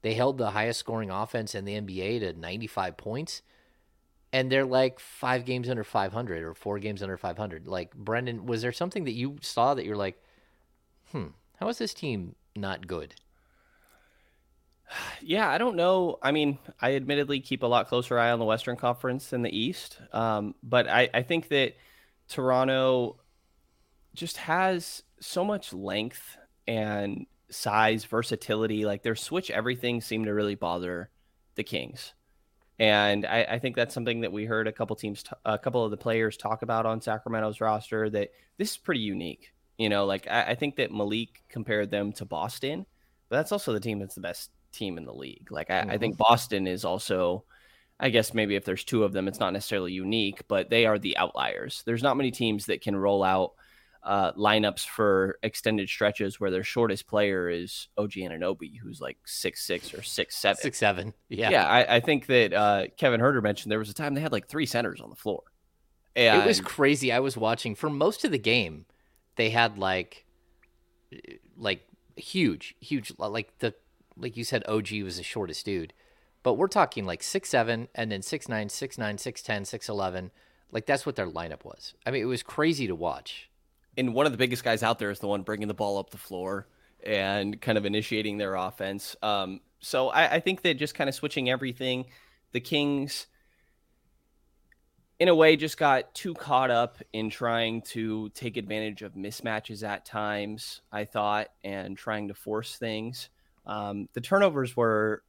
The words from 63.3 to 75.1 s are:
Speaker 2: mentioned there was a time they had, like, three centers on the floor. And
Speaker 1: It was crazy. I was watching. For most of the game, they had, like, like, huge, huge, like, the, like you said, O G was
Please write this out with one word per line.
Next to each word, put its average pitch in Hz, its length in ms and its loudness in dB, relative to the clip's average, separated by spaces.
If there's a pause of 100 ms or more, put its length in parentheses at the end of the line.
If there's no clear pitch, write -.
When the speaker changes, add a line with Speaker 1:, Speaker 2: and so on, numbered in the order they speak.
Speaker 2:
mentioned 104 300 0
there 107 80 2
was 104 120 -6
a 98 40 -12
time 147 200 -2
they 143 60 -2
had, 156 120 -4
like, 101 160 -2
three 151 180 -2
centers 117 340 -2
on 55 80 -16
the - 60 -18
floor. - 280 -4 (760)
And 110 260 10
Speaker 1:
It 101 40 4
was 101 140 4
crazy. 135 520 2
I 123 80 4
was 135 160 0
watching. 110 400 0
For 156 120 -2
most 151 360 2
of 233 80 0
the 135 60 2
game, 104 480 0 (500)
they 113 140 2
had, 113 280 4
like, 95 460 -2 (1300)
like, 98 300 -2 (300)
huge, 123 640 0
huge, - 380 -6
like, 107 420 -4
the, 113 120 0 (440)
like 113 200 -10
you 117 60 -6
said, 110 240 -2
O 107 140 2
G 101 240 -4
was 90 140 -8